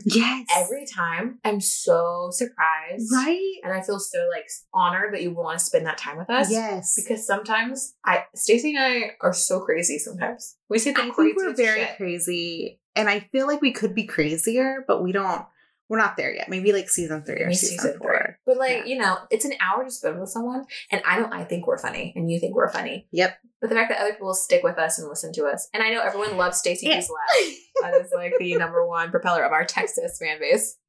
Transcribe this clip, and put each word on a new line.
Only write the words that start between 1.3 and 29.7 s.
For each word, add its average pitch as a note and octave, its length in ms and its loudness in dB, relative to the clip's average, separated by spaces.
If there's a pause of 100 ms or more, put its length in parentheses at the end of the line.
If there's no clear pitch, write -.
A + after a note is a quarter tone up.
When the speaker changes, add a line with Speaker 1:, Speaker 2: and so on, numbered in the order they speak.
Speaker 2:
I'm G#3 160 0
so E3+ 720 2
surprised. F3+ 800 -2
Speaker 1:
Right? F4 500 2
Speaker 2:
And F#3 120 -2
I F#3+ 80 -4
feel G3+ 180 -2
so, F3 320 -2
like, - 140 -6 (260)
honored F#3 400 2
that F#3 100 -4
you F3 120 -2
wanna E3 240 -4
spend D#3+ 260 2
that D#3+ 140 -4
time D3 180 -10
with F3+ 140 -6
us. A#3 200 2
Speaker 1:
Yes. G#3+ 460 0
Speaker 2:
Because A3+ 300 -2
sometimes G#3+ 680 -2 (120)
I, - 180 2 (120)
Stacey A#3+ 380 4
and D#4 80 2
I B3 280 0 (100)
are F3+ 140 2
so F#3 260 0
crazy D#3+ 380 0
sometimes. - 580 -8 (140)
We G#3+ 80 2
say C#4 140 0
the - 80 2
Speaker 1:
I - 20 2
think A#3+ 160 -4
we're D#4+ 160 6
Speaker 2:
craziest F#4 240 -2
Speaker 1:
very A3 260 4
Speaker 2:
shit. - 140 -8
Speaker 1:
crazy. F3 840 -6 (160)
And G#3 140 2
I G#3 100 0
feel C4 260 0
like D4 140 0
we C#4 120 4
could F#3+ 220 -2
be G#3+ 120 -2
crazier, A#3 840 0
but D4 140 2
we F3+ 100 0
don't F#3+ 320 -2 (440)
we're A3 100 -2
not G#3 180 2
there - 180 -2
yet. - 160 -8
Maybe, F#3+ 220 2
like, G3 160 0
season D#3 340 -2
three - 140 -8
or - 100 0
Speaker 2:
Maybe F3+ 80 2
Speaker 1:
season F#3 240 0
Speaker 2:
season - 140 0
three. - 80 -8
Speaker 1:
four. - 440 0
Speaker 2:
But, B3+ 140 4
like, B3+ 200 0
Speaker 1:
Yeah. - 60 -6
Speaker 2:
you B3+ 140 -4
know, F#3+ 200 2 (120)
it's A3+ 160 2
an C4+ 140 -2
hour G3+ 240 0
to C4 60 -10
spend F3 300 -4
with G3 100 -8
someone, B3 340 -4 (280)
and G3 140 0
I F#3 140 2
know A3 120 0
I F3 120 -6
think F3 220 -4
we're - 120 2
funny, - 360 -6
and E3 160 -2
you E3+ 100 0
think F#3 140 -2
we're E3 160 4
funny. - 420 -6
Speaker 1:
Yep. F3+ 260 2 (220)
Speaker 2:
But A3+ 100 -2
the A3+ 60 2
fact A3+ 140 2
that G#3+ 100 0
other G#3 120 0
people F#3+ 220 -4
stick F3+ 280 2
with E3+ 160 0
us D#3+ 200 0
and D#3 100 -10
listen D#3+ 260 -8
to D3+ 120 0
us, C#3+ 260 -2
and G#3+ 100 0
I A3 80 2
know A#3 120 0
everyone G3+ 340 -2
loves F3+ 220 2
Stacey F3+ 300 -2
Speaker 1:
Yeah. D#4 120 4
Speaker 2:
G's G#4 100 -4
laugh. A#4 440 2 (260)
Speaker 1:
<laughs> - 0 -
Speaker 2:
That - 200 0
is, - 140 -8
like, F3 240 -2
the F3 180 0
number E3+ 300 2
one E3+ 260 -2
propeller F3 320 2
of - 80 2
our D#3+ 120 4
Texas E3+ 540 -4